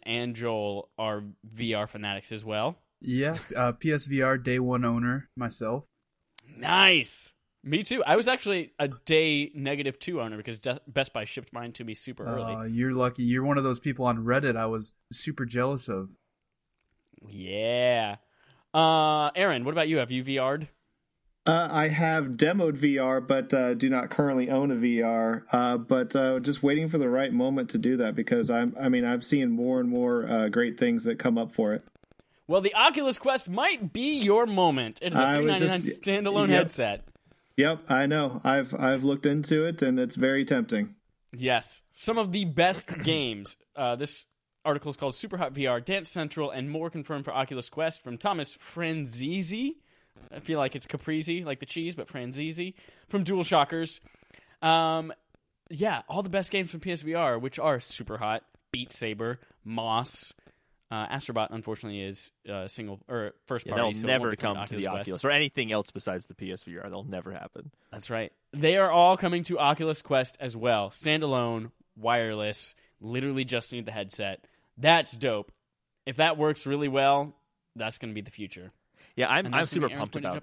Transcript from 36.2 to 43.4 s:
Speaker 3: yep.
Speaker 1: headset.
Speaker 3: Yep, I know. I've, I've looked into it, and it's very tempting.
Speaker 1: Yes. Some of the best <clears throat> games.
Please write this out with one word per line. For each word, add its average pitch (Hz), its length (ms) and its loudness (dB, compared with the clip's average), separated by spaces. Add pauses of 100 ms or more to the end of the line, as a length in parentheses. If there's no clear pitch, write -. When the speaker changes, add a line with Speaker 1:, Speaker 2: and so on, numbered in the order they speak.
Speaker 3:
yep. 185 100 8
Speaker 1:
headset. 123 460 0 (520)
Speaker 3:
Yep, 156 340 2
I 135 160 4
know. 143 380 0
I've, 131 300 2
I've 131 300 2
looked 139 220 2
into 151 380 4
it, 170 180 -2
and 127 180 4
it's 123 160 -2
very 135 280 2
tempting. 110 500 0 (380)
Speaker 1:
Yes. 123 500 -2 (120)
Some 226 240 -2
of 196 140 0
the 202 120 0
best 170 420 2 (120)
<clears throat> - 40 -8
games. 123 540 -2 (200)